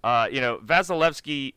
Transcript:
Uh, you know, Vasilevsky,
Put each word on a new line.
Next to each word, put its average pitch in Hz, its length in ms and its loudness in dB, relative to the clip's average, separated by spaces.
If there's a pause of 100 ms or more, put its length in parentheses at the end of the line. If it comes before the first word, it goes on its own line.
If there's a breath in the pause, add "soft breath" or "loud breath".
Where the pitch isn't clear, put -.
Uh, 117 260 2
you 131 120 -2
know, 120 160 0
Vasilevsky, 156 1000 0